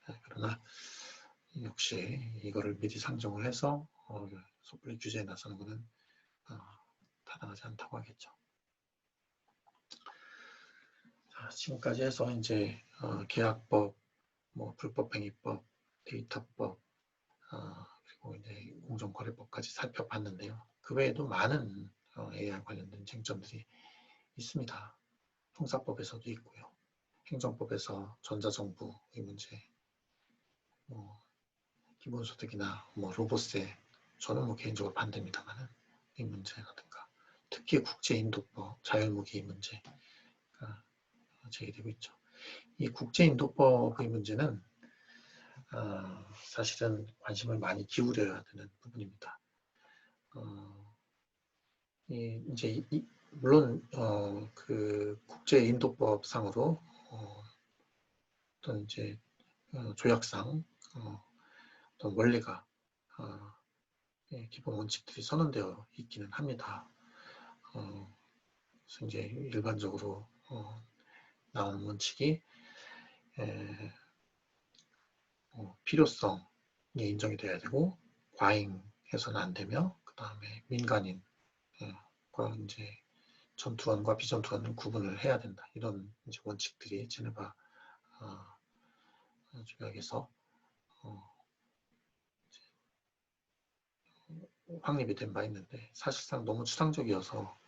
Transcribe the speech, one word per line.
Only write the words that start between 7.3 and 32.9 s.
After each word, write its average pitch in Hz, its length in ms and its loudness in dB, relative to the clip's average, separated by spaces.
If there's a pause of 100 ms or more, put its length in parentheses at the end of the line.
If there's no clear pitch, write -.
않다고 113 320 -10
하겠죠. - 340 -14 (3000)
자, 117 200 -12
지금까지 127 540 0
해서 127 280 2
이제, 110 500 0 (200)
어, 110 260 -2
계약법, 110 680 4 (600)
뭐 113 220 -6
불법행위법, 107 920 -4 (400)
데이터법, 113 720 -6 (720)
어, - 340 -10 (200)
그리고 - 320 -14
이제 104 400 -16 (100)
공정거래법까지 110 840 -8
살펴봤는데요. 104 920 -6 (140)
그 - 140 -8
외에도 135 340 4
많은, 113 640 0 (240)
어, 104 160 -8
에이아이 101 320 -4
관련된 101 420 -10
쟁점들이 110 600 -8 (720)
있습니다. - 580 -6 (600)
형사법에서도 117 760 -4
있고요. - 440 -14 (520)
행정법에서 110 960 -4
전자정부의 101 1000 -4
문제, 104 380 -12 (1200)
뭐 107 380 -16 (760)
기본소득이나 110 960 -4